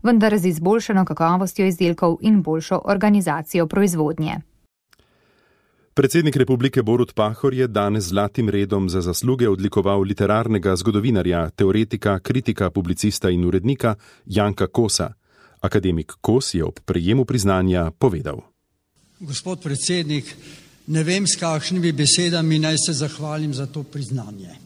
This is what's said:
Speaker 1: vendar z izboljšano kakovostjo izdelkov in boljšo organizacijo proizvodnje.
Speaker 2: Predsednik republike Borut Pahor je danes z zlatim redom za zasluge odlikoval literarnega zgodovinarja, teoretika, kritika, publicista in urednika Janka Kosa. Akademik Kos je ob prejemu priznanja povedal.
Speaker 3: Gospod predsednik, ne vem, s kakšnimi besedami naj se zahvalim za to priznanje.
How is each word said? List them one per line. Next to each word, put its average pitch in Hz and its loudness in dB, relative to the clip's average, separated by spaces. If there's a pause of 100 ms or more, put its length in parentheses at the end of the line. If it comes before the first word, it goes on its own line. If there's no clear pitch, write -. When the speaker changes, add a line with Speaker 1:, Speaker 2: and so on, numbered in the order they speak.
Speaker 1:
vendar 220 4
z 175 0
izboljšano 185 2
kakovostjo 180 0
izdelkov 170 2
in 214 4
boljšo 160 -2
organizacijo 185 0
proizvodnje. 165 -2 (1600)
Speaker 2:
Predsednik 147 2
republike 131 2
Borut 117 0
Pahor 113 0
je 127 0
danes 104 0
z 87 -6
zlatim 101 0
redom 98 0
za 92 -2
zasluge 120 0
odlikoval 98 0
literarnega 101 0
zgodovinarja, 90 0
teoretika, 98 0
kritika, 107 -2
publicista 92 -2
in 90 2
urednika 104 0 (300)
Janka 101 0
Kosa. - -2 (480)
Akademik 90 0
Kos 123 2
je 85 0
ob 85 -6
prejemu 95 0
priznanja 92 2
povedal. 80 -2 (800)
Speaker 3:
Gospod 170 -10
predsednik, 151 -4 (520)
ne 160 0
vem, 185 0
s - 0
kakšnimi 170 -2
besedami 160 2
naj 156 0
se 165 -2
zahvalim 151 -6
za 135 -6
to 139 -10
priznanje. 107 -10 (160)